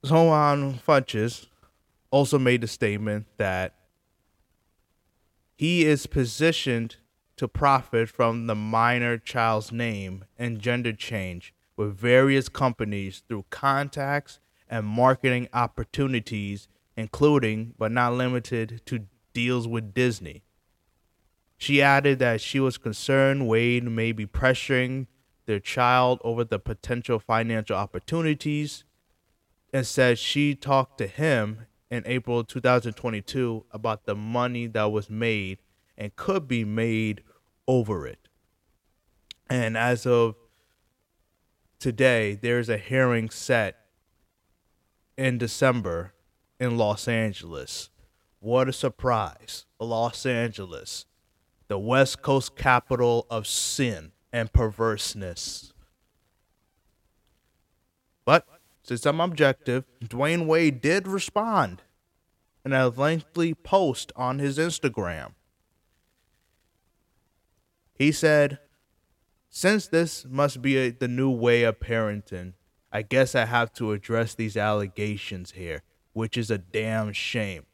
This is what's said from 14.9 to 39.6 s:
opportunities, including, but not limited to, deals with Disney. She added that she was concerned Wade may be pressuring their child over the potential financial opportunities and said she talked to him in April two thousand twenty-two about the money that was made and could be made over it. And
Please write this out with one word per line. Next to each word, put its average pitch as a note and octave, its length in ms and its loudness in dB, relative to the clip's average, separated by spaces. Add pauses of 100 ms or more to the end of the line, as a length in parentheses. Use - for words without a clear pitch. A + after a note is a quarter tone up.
opportunities, A#2 1160 -4 (280)
including, A#2 840 2
but A2 140 -2
not A#2+ 220 2
limited A#2+ 720 -4
to, A2 200 -8 (260)
deals A#2+ 360 -2
with A2 260 -6
Disney. G2+ 480 -2 (1120)
She C#3+ 240 2
added C#3 380 6
that A#2+ 220 2
she - 180 -4
was C3 200 0
concerned C3+ 680 0
Wade A#2+ 380 2
may A2+ 280 -2
be G#2+ 140 -6
pressuring B2+ 800 -2 (400)
their G#2 140 -2
child B2+ 640 2
over A#2 180 -2
the A2+ 160 -4
potential A#2+ 600 -4
financial A2+ 580 -2
opportunities D3+ 1080 -4 (880)
and C3 140 -2
said B2 320 2
she D3 360 0
talked C3+ 440 0
to G#2 80 -2
him A2 600 -2 (240)
in A#2+ 160 -4
April A#2+ 360 -2
two A#2+ 180 -8
thousand B2 340 2
twenty-two A2+ 760 -4
about A2 340 -4
the G2+ 120 -4
money A#2+ 500 -4
that G#2+ 240 0
was G#2 180 -4
made G#2+ 500 -2 (380)
and G#2 200 -12
could F#3 320 -4
be A#2 160 -2
made A2 580 -2 (460)
over G#2+ 380 0
it. - 220 -18 (1200)
And A#2 280 -2